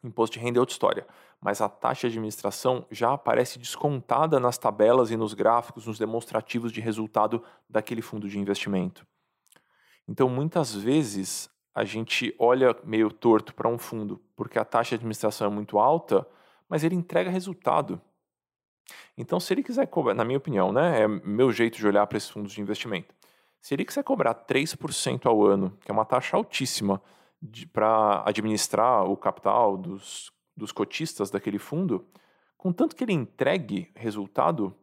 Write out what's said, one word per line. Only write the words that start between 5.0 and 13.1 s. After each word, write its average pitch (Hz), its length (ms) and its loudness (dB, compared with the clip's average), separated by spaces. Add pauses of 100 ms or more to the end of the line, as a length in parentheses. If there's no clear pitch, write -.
e 113 60 -2
nos 107 160 -2
gráficos, 110 540 0
nos 110 120 -8
demonstrativos 113 720 -4
de 107 80 -10
resultado 110 640 -2 (260)
daquele 113 320 -2
fundo 104 280 -8
de 101 100 -6
investimento. 98 680 -4 (1040)
Então, 131 220 0
muitas 139 440 -2
vezes, 104 760 -2 (260)
a 107 80 -2
gente 110 560 -4
olha 127 440 6
meio 110 280 2